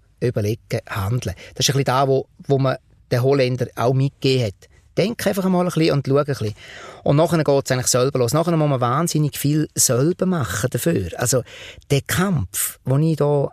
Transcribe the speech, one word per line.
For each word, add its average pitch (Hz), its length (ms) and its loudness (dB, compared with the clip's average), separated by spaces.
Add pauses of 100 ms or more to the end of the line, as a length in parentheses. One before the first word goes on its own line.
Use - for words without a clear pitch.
(200)
überlegen, 113 680 -2
handeln. 104 460 -4 (200)
Das - 140 0
ist - 60 0
ein 139 40 0
bisschen 139 60 0
das, 135 220 2
wo, 135 220 0 (180)
wo 139 120 2
man 131 180 0 (340)
den 123 120 2
Holländer 127 520 2
auch 123 200 0
mitgegeben 135 520 0
hat. - 220 -10 (280)
Denk 208 300 -2
einfach 190 220 0
mal 180 120 2
ein 180 60 0
bisschen 160 260 0
und 143 140 0
schau 135 120 2
ein 147 60 2
bisschen. 120 300 -6 (480)
Und 143 140 2
nachher 160 260 2
geht's 139 300 2
eigentlich 127 160 -2
selber 127 320 0
los. 117 120 0
Nachher 165 240 2
muss 151 120 2
man 135 120 0
wahnsinnig 147 560 0
viel 151 380 0
selber 147 520 0
machen 156 440 -2
dafür. 117 460 -2
Also, 123 260 0 (480)
der 139 120 2
Kampf, - 840 -2
den 135 160 2
ich 160 140 2
da 143 360 0